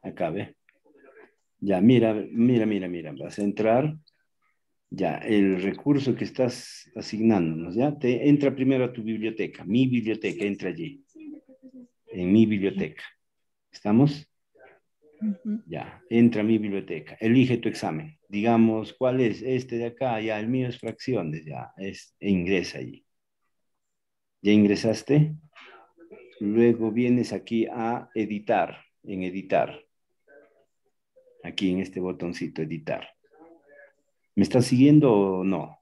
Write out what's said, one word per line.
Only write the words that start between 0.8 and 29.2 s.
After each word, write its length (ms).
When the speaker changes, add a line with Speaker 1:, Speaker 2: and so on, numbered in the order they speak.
Speaker 1:
Ya, 220
mira, 320
mira, 520
mira, 220
mira. 300
Vas 220
a 40
entrar. 520
Ya, 280
el 460
recurso 520
que 100
estás 720
asignándonos, 760
¿ya? 240
Te, 320
entra 260
primero 300
a 80
tu 80
biblioteca. 640
Mi 220
biblioteca, 580
entra 240
allí. 340
En 240
mi 140
biblioteca. 560
¿Estamos? 580
Speaker 2:
Ujú. 460
Speaker 1:
Ya, 460
entra 300
a 20
mi 160
biblioteca. 600
Elige 380
tu 120
examen. 500
Digamos, 640
¿cuál 280
es? 200
Este 360
de 100
acá, 340
ya, 180
el 80
mío 200
es 100
fracciones, 680
ya. 340
Es, 420
e 100
ingresa 500
allí. 240
¿Ya 80
ingresaste? 840
Luego 520
vienes 420
aquí 380
a 420
editar, 640
en 200